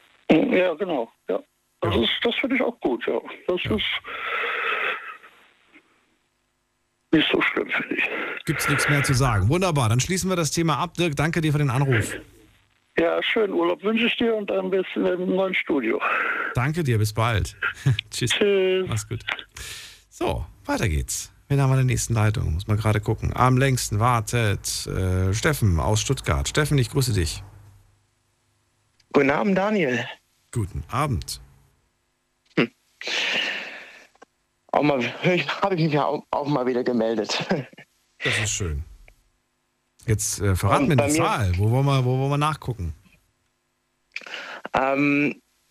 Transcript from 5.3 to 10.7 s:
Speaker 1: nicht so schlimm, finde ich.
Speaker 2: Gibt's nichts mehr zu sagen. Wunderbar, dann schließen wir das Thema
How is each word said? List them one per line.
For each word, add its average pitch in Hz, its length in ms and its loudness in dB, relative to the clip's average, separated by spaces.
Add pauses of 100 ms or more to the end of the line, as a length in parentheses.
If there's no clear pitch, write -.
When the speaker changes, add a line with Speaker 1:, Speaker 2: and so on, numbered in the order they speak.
Speaker 1:
nicht 311 200 4
so 330 100 2
schlimm, - 280 -2
finde - 260 -4
ich. - 80 -2 (420)
Speaker 2:
Gibt's - 220 -2
nichts 143 220 0
mehr 143 140 2
zu 139 100 0
sagen. 117 360 2
Wunderbar, 160 400 2
dann 120 100 4
schließen 175 300 0
wir 185 60 0
das 170 160 0
Thema 165 260 2